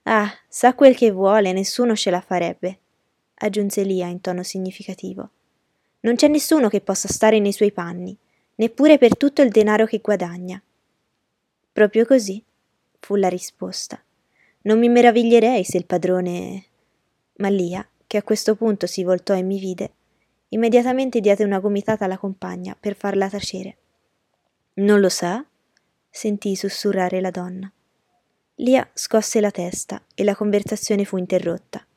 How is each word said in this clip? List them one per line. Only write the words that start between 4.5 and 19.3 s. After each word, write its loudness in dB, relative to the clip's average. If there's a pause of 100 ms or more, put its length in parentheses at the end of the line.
"Non 0
c'è 6
nessuno 2
che -2
possa -4
stare 2
nei 0
suoi 2
panni, -12 (380)
neppure 4
per 6
tutto 2
il 4
denaro 4
che -6
guadagna." -6 (1120)
"Proprio 2
così", 0 (540)
fu -8
la 2
risposta. -10 (600)
"Non 2
mi 4
meraviglierei 4
se -4
il -2
padrone." -4 (680)
Ma -4
Lia, -4 (200)
che -4
a -2
questo 0
punto -2
si -6
voltò 0